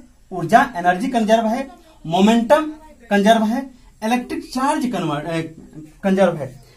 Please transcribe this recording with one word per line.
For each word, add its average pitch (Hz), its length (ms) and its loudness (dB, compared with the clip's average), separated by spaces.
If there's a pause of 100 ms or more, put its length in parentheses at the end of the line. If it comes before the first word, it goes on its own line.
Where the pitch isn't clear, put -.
(320)
ऊर्जा 175 440 2
एनर्जी 180 320 0
कंजर्व 220 380 2
है, 262 240 -4 (360)
मोमेंटम 233 640 4 (400)
कंजर्व 208 340 4
है, 254 260 -4 (340)
इलेक्ट्रिक 247 500 -6
चार्ज 269 320 -2
कन्वर्ट, 156 400 -4
ए, 165 160 -4 (600)
कंजर्व 190 340 2
है। - 280 -12 (120)